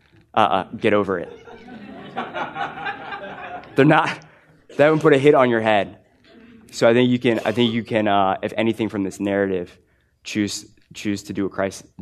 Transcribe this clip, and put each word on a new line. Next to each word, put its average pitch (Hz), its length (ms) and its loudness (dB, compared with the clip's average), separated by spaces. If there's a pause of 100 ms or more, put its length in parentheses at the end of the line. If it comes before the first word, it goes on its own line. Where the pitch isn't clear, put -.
(340)
uh, - 40 0
uh, 95 260 2 (120)
get 107 160 0
over 98 260 0
it. - 280 -12 (680)
<laughs> - 1600 -12
They're 135 120 6
not, 156 320 2 (580)
they 139 80 6
haven't 156 160 4
put 151 140 6
a 135 40 4
hit 143 160 6
on 131 140 6
your 113 140 0
head. 101 340 0 (720)
So - 160 0
I 117 60 8
think 123 180 4
you 123 80 2
can, 117 280 0
I 110 60 -2
think 117 200 2
you 117 100 -4
can, 107 240 -2
uh, 101 360 2
if 104 160 -6
anything 110 320 -2
from 101 140 -4
this 92 140 -8
narrative, 98 600 -2 (440)
choose, - 440 -6 (260)
choose 101 320 -6
to - 80 -12
do 98 120 -4
what 92 80 -6
Christ 98 340 -6 (160)